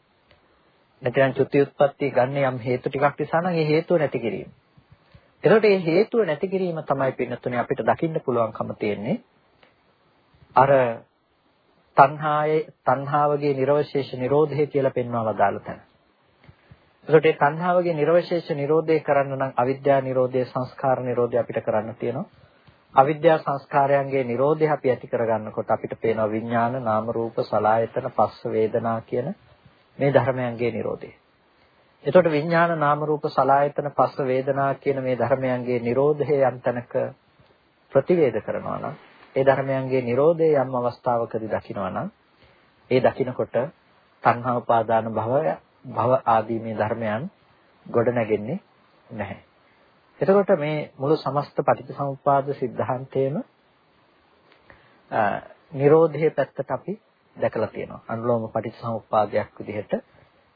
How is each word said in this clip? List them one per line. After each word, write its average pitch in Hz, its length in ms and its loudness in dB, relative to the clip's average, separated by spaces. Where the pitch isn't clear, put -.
නැතිනම් 131 320 2
චුති 139 260 2
උත්පත්ති 139 500 0
ගන්න 131 340 0
යම් 131 140 -2
හේතු 123 280 -4
ටිකක් 143 300 -2
නිසා 156 240 -2
නම් 180 140 -2
ඒ 160 100 0
හේතුව 160 340 2
නැති 135 220 -2
කිරීම. 101 300 -6
එතකොට 196 260 4
මේ 202 180 6
හේතුව 196 440 2
නැති 160 240 -2
කිරීම 180 340 -4
තමයි 135 300 0
පින්නතුනේ 123 480 -4
අපිට 127 220 -4
දකින්න 156 380 0
පුළුවන්කම 113 540 -2
තියෙන්නේ. 107 420 -4
අර 135 140 6
තණ්හාවේ, 151 640 4
තණ්හාවගේ 143 720 0
නිර්වශේෂ 139 600 0
නිරෝධය 143 520 0
කියලා 135 260 0
පෙන්වා 120 320 -2
වදාළ 101 360 0
තැන. - 200 -14
එතකොට 147 160 6
මේ 156 120 2
තණ්හාවගේ 175 580 0
නිර්වශේෂ 165 580 0
නිරෝධය 156 480 0
කරන්න 139 340 0
නම් 135 200 -4
අවිද්‍යා 135 480 2
නිරෝධය, 127 420 0
සංස්කාර 127 560 -2
නිරෝධය 120 380 -2
අපිට 113 240 -2
කරන්න 110 340 -2
තියෙනවා. 120 340 -6
අවිද්‍යා 151 440 4
සංස්කාරයන්ගේ 139 840 0
නිරෝධය 143 440 0
අපි 139 220 -2
ඇති 120 180 -4
කරගන්නකොට 110 640 -2
අපිට - 260 -4
පේනවා 110 320 0
විඥාන, 117 520 -2
නාම 110 280 -2
රූප, 117 320 -4
සලආයතන, 113 680 0
පස්ස, - 380 -2
වේදනා 113 540 -2
කියන 127 340 -6
මේ 139 140 2
ධර්මයන්ගේ 123 580 0
නිරෝධය. 110 400 -6
එතකොට 165 240 6
විඥාන, 165 480 2
නාම 147 240 2
රූප, 151 260 -2
සලආයතන, 143 640 2
පස්ස, 131 300 0
වේදනා 135 540 0
කියන 135 260 -4
මේ 127 160 -2
ධර්මයන්ගේ 123 640 0
නිරෝධය 143 600 0
යම් 127 180 0
තැනක 123 340 -6
ප්‍රතිවේධ 139 480 2
කරනවා 98 380 -6
නම්, 104 160 -8
ඒ 135 140 0
ධර්මයන්ගේ 135 580 0
නිරෝධය 156 520 2
යම් 131 200 0
අවස්ථාවකදී 117 760 -2
දකිනවා 101 400 -6
නම්, 123 200 -6
ඒ 127 100 4
දකිනකොට 120 560 -2
තණ්හා 120 320 0
උපාදාන 113 540 0
භවය, 131 460 -2
භව 120 380 0
ආදී 113 360 0
මේ 113 160 -8
ධර්මයන් 110 540 -4
ගොඩ 117 240 0
නැගෙන්නේ 113 500 -2
නැහැ. 101 320 -12
එතකොට 196 340 2
මේ 151 380 -2
මුළු 143 240 0
සමස්ත 139 420 -4
පටිච්චසමුප්පාද 139 960 -2
සිද්ධාන්තයේම, 135 840 -4
අ, 127 100 0
නිරෝධයේ 151 600 4
පැත්තට - 400 -4
අපි 135 220 -6
දැකලා 113 320 -2
තියෙනවා. 98 360 -12
අනුලෝම 117 420 -2
පටිච්චසමුප්පාදයක් 107 1080 -4
විදිහට 104 380 -10